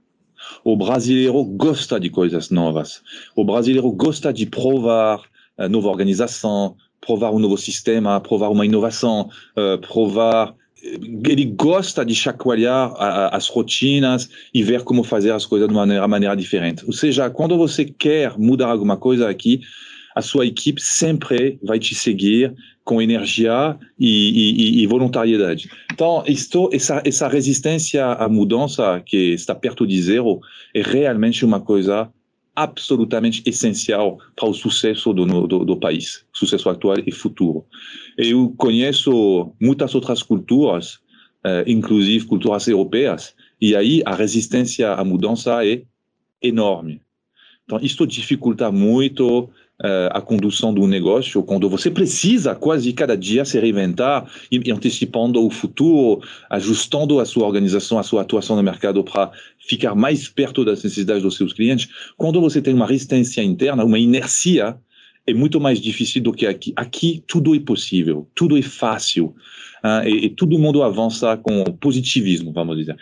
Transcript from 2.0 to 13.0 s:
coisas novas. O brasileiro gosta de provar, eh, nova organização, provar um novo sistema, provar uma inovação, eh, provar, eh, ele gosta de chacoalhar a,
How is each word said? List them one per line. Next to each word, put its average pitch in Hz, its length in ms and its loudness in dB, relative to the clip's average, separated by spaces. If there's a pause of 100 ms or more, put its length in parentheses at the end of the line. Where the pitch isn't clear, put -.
coisas 85 400 -2
novas. 80 520 -2 (340)
O 107 80 0
brasileiro 120 480 2
gosta 147 400 -2
de 107 140 -4
provar, 117 760 0 (360)
eh, 95 100 -4
nova 104 220 0
organização, 98 880 -2 (240)
provar 113 300 -2
um 110 80 0
novo 101 180 2
sistema, 104 640 -2
provar 104 280 0
uma 104 160 2
inovação, 110 640 0 (280)
eh, 98 200 0
provar, 110 800 0 (280)
eh, - 140 -12 (300)
ele 143 180 2
gosta 151 600 0
de 117 80 -2
chacoalhar 120 840 0
a, 101 120 -2